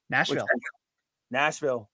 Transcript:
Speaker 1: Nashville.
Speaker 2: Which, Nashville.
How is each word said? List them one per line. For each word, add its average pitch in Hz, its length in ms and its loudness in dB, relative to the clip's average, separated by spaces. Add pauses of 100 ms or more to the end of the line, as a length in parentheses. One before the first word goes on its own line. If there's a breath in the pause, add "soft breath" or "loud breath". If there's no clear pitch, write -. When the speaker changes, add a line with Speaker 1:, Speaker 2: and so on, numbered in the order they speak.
(100)
Speaker 1:
Nashville. 127 420 0
Speaker 2:
Which, - 100 0 (680)
Nashville. 135 640 0